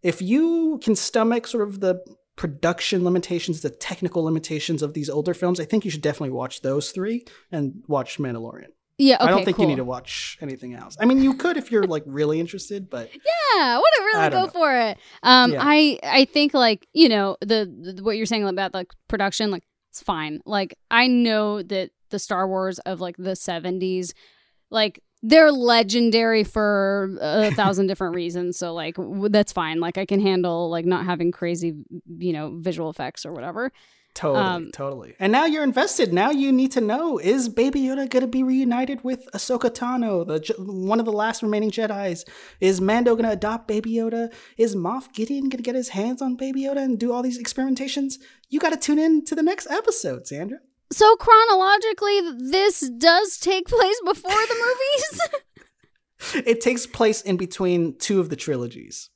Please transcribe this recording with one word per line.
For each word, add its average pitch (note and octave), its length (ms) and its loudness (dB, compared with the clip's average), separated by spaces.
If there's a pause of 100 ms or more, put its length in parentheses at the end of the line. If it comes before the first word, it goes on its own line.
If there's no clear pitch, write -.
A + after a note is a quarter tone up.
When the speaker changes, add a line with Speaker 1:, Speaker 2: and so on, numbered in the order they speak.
Speaker 1:
if F3 200 -2
you D#4 600 2
can A3 120 2
stomach A3+ 520 0
sort G#3+ 200 -2
of G3 140 -12
the F#3 220 0 (320)
production E3+ 680 -2
limitations, F3 580 -2
the D3 80 -4
technical - 540 -6
limitations D#3+ 580 -2
of D3 120 -4
these D3 160 -6
older D3+ 240 -2
films, F3+ 260 0
I D#3 60 -4
think G#3+ 200 0
you F#3 60 -4
should D3+ 100 -8
definitely D3 300 -4
watch B2+ 300 -8
those C#3 300 -2
three A3 340 -6 (260)
and D3 360 -6
watch - 320 -4
Mandalorian. A#2 480 -8 (320)
Speaker 2:
Yeah, C4+ 180 8
okay, B3 80 4
Speaker 1:
I - 40 6
don't - 160 4
think F#3+ 120 0
Speaker 2:
cool. F3+ 80 4
Speaker 1:
you D#3 40 4
need C#3 80 0
to C3 60 -4
watch - 580 -10
anything C3 320 -10
else. A#2+ 260 -18
I G#3+ 60 2
mean, C4 160 6
you C4+ 140 4
could F4 200 -2
if - 160 -6
you're, G#3+ 120 4
like, D#3+ 240 0
really D3+ 320 0
interested, F#3 500 -8
but - 240 -10
Speaker 2:
Yeah, A4 680 0
whatever, B4+ 360 4
Speaker 1:
I - 80 0
Speaker 2:
like, D#4 80 2
Speaker 1:
don't F#4 100 0
Speaker 2:
go F#4+ 40 2
Speaker 1:
know. E4+ 200 -2
Speaker 2:
for C#4 100 2
it. A3+ 220 -2 (240)
Um, B3+ 300 6
Speaker 1:
Yeah. - 120 -2
Speaker 2:
I, D4+ 400 4
I C4+ 220 4
think, D4 300 0
like, A#3 380 2
you D#4+ 140 8
know, G3+ 340 2
the, F#3+ 540 -2
the, F#3+ 80 -14
what G#3+ 140 -2
you're A3 80 -2
saying G#3 220 -2
about, F#3 260 -4
like, F#3 180 -8 (160)
production, G#3 440 -2
like, F3 100 -6 (300)
it's - 100 -18
fine. D#3 460 -4
Like, G3 320 -4 (100)
I A#3 160 4
know A3 560 2
that F#3+ 300 -6 (180)
the G3+ 80 -6
Star F#3+ 300 -2
Wars F#3+ 320 -4
of, F#3 200 -8
like, F3 180 -8
the F#3 180 -6
seventies, F3+ 800 -4 (560)
like, G#3+ 280 0 (220)
they're D4+ 300 8
legendary A3+ 920 4
for G3 680 0 (100)
a G3+ 300 2
Speaker 1:
<laughs> C#3 40 -2
Speaker 2:
thousand G3 300 2
different F#3 300 -4
reasons. F3 420 -4
So, E3+ 160 -6
like, E3 220 -8
w-, G3 340 -4
that's G#3 220 4
fine. D#3+ 280 -2
Like, F3 200 -4
I F#3+ 80 -4
can G3+ 140 2
handle, F3 500 2
like, E3+ 160 -2
not F3+ 180 0
having F3 260 0
crazy, E3+ 440 -4 (420)
you F3 160 -2
know, D3+ 280 -8
visual E3 280 -4
effects - 380 -10
or D3 40 -10
whatever. F3 400 -8 (420)
Speaker 1:
Totally, D#3+ 300 0
Speaker 2:
Um, F3+ 300 -4
Speaker 1:
totally. C#3 460 -10
And G3 120 2
now C#4 140 4
you're D#4 180 0
invested. C4 480 0
Now G3 200 2
you C#4 200 2
need C4 200 2
to B3 100 0
know, B3 380 -2
is A#3 300 0
Baby C4+ 320 0
Yoda C4 280 -2
gonna B3+ 160 2
be B3+ 160 -2
reunited C4 640 0
with B3+ 280 -6
Ahsoka A#3+ 380 -2
Tano, A#3 560 -2
the D#3+ 140 -2
Je-, G#3+ 180 -6
one F#3+ 420 -4
of A3+ 60 -2
the A3+ 60 -2
last G#3+ 320 -4
remaining G#3+ 260 -2
Jedis? G3+ 540 -6 (360)
Is F#3 220 2
Mando A3+ 340 4
gonna A3+ 140 0
adopt G#3+ 380 -4
Baby A3 240 -4
Yoda? A3+ 420 -4 (240)
Is A3 180 2
Moff G3+ 380 -4
Gideon C4+ 360 -4
gonna B3+ 120 -8
get A#3+ 140 -4
his B3+ 140 -4
hands A#3+ 340 -4
on B3+ 120 -2
Baby C4+ 280 -6
Yoda C#4 140 -2
and C4 200 -2
do A#3 160 -2
all B3 80 -2
these B3 180 -4
experimentations? C4+ 760 -4 (340)
You D4 100 -2
gotta E4 180 0
tune D4 200 0
in D#4 280 4
to D#4 100 -4
the D#4+ 80 0
next F4+ 260 -2
episode, C#4+ 560 -4
Sandra. F3 320 -10 (340)
Speaker 2:
So G#4+ 260 8
chronologically, G#4 1040 4 (280)
this F#4 480 2
does E4+ 400 4
take F#4 300 -2
place A4 360 2
before F#4 280 -2
the A4+ 240 2
movies? C5+ 1900 -6
<laughs> - 0 -
Speaker 1:
It A#3 180 0
takes B3 260 0
place G#3+ 340 0
in F#3+ 160 -2
between F3 640 -2
two G3 200 0
of D#3+ 120 -2
the C#3+ 40 -6
trilogies. - 800 -8